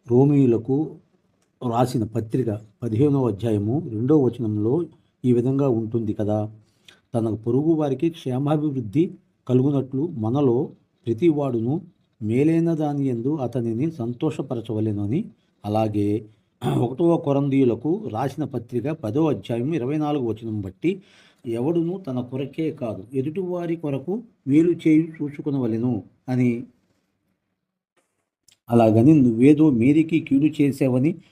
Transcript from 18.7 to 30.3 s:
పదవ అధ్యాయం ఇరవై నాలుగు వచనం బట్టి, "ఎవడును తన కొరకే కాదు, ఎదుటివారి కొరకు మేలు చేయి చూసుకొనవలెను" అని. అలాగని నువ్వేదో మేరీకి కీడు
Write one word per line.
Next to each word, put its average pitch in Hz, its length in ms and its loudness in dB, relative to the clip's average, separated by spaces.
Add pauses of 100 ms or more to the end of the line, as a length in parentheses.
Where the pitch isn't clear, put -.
పదవ 151 400 -2
అధ్యాయం 120 440 -4
ఇరవై 139 240 -4
నాలుగు 147 280 -2
వచనం 110 360 -6
బట్టి, 156 400 -6 (440)
"ఎవడును 165 520 -2
తన 131 240 -6
కొరకే 135 500 -6
కాదు, 104 420 -8
ఎదుటివారి 170 600 -4
కొరకు 165 480 -6 (240)
మేలు 160 240 4
చేయి 160 500 2
చూసుకొనవలెను" 127 840 -2 (260)
అని. 123 340 0 (2000)
అలాగని 117 520 6
నువ్వేదో 135 480 6
మేరీకి 147 500 2
కీడు 147 420 0